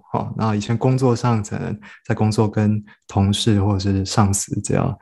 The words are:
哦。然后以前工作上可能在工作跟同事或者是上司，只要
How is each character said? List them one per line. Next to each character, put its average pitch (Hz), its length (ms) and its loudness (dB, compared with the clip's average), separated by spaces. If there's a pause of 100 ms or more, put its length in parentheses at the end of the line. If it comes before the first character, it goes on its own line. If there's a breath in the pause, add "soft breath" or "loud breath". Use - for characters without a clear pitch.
(140)
哦。 - 220 -4
然 110 120 -2
后 107 80 0
以 104 40 -2
前 113 160 -2
工 131 220 2
作 127 180 2
上 113 280 0
可 - 160 -8
能 95 180 -6 (300 loud breath)
在 110 80 0
工 107 160 2
作 104 180 2
跟 107 340 0 (240 loud breath)
同 101 240 2
事 101 300 2
或 101 160 0
者 - 20 -2 (120)
是 95 120 0
上 98 300 2
司， - 280 -4
只 - 120 -4
要 92 280 -2